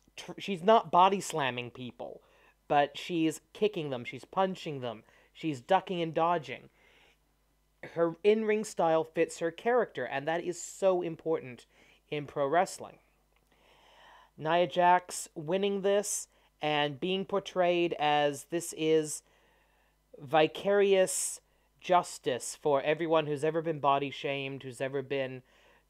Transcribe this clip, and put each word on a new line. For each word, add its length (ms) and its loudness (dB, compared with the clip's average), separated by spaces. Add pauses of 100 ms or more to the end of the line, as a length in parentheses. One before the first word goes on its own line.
(160)
tr-, 220 -16
she's 240 -8
not 280 6
body 300 6
slamming 500 -4
people, 520 -14 (440)
but 300 2
she's 440 -2 (120)
kicking 380 -2
them, 140 -6
she's 200 -14
punching 560 -4
them, 220 -10 (300)
she's 280 -6
ducking 400 0
and 140 -4
dodging. 560 -2 (1200)
Her 300 0
in-ring 400 2
style 400 2
fits 340 -2
her 140 -2
character, 520 0
and 220 -6
that 160 -2
is 180 -6
so 420 0
important 640 -6 (440)
in 160 -6
pro 220 -2
wrestling. 480 -2 (1400)
Nia 300 2
Jax 680 2
winning 480 -2
this 460 0 (320)
and 380 0
being 260 -2
portrayed 760 0
as 500 2
this 260 -4
is 460 2 (960)
vicarious 1200 2 (400)
justice 800 -2
for 220 2
everyone 440 2
who's 180 -4
ever 180 0
been 160 -4
body 320 2
shamed, 520 -8
who's 180 -12
ever 220 -4
been 400 -6 (480)